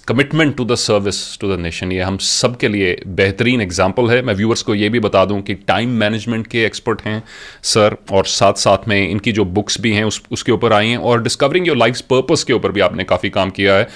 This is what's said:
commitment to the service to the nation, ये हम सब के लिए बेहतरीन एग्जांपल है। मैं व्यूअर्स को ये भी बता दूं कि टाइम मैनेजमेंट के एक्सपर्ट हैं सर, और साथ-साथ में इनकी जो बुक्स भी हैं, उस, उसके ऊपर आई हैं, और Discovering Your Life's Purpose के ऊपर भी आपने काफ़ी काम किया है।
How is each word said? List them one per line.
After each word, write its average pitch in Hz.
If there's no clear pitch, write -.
commitment 143
to 135
the 117
service 101
to -
the 98
nation, 85
ये 92
हम 95
सब -
के 135
लिए 95
बेहतरीन 98
एग्जांपल 95
है। 123
मैं 127
व्यूअर्स 110
को 110
ये 104
भी 117
बता 98
दूं 101
कि 104
टाइम 107
मैनेजमेंट 110
के 117
एक्सपर्ट 107
हैं 107
सर, 107
और 98
साथ-साथ 101
में 98
इनकी 104
जो 104
बुक्स 95
भी 110
हैं, 104
उस, 107
उसके 117
ऊपर 110
आई 107
हैं, 120
और 117
Discovering 143
Your 131
Life's 120
Purpose 131
के 131
ऊपर 98
भी 98
आपने 90
काफ़ी 92
काम 95
किया 98
है। 104